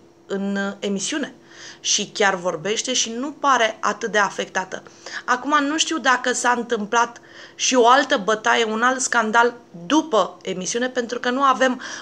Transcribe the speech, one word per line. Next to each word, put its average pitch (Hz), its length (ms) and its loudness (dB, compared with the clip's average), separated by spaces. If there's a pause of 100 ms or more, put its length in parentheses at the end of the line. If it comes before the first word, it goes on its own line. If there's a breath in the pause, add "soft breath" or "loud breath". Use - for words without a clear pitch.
(280)
în, 196 280 -4
uh, 196 240 -2
emisiune. 208 540 -4 (460 loud breath)
Și - 340 -2
chiar 196 220 2
vorbește 180 580 -4
și 226 180 -2
nu 247 200 -6
pare 247 500 2
atât 208 300 -4
de 208 60 0
afectată. 190 680 -2 (420 loud breath)
Acum, 254 380 0
nu 285 140 -2
știu 320 200 -2
dacă 247 360 0
s-a 240 180 0
întâmplat 233 680 -2 (340 loud breath)
și - 200 0
o 233 120 8
altă 277 300 4
bătaie, 220 480 2
un 220 160 -2
alt 254 200 2
scandal 233 520 2 (320)
după 220 560 2
emisiune, 190 480 -4
pentru 240 300 -4
că 247 100 -2
nu 254 140 -2
avem 262 380 2 (200 loud breath)